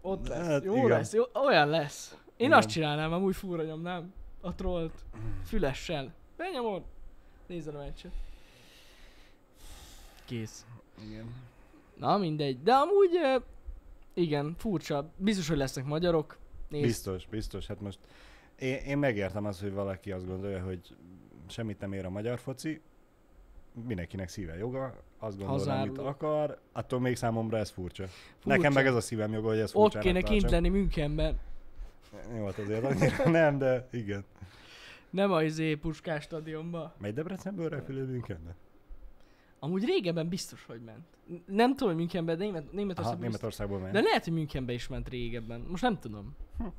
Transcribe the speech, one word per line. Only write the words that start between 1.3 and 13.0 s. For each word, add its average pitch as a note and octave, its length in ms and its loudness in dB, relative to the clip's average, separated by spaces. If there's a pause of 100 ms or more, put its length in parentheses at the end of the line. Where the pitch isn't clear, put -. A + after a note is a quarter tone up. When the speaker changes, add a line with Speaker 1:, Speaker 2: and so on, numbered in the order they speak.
Speaker 1:
olyan E3 220 8
lesz. D3 480 -2 (220)
Én A#3 100 4
Speaker 2:
Igen. D4+ 100 10
Speaker 1:
azt A2 120 8
csinálnám, D#3 440 2
amúgy F#3+ 220 2
fúra F3 280 -4
nyomnám E3+ 500 -6 (280)
a F3 140 -6
trollt. F3 380 -2 (520)
Fülessel. D3 680 0 (240)
Benyomod, B3 440 -2 (680)
nézed D#3 280 -8
a - 20 -10
meccset. D3 340 -10 (2250)
Kész. A2+ 400 -6 (440)
Speaker 2:
Igen. A2 160 -12 (720)
Speaker 1:
Na E3+ 200 2
mindegy. D3+ 460 -2
De A3 100 6
amúgy, F4 500 8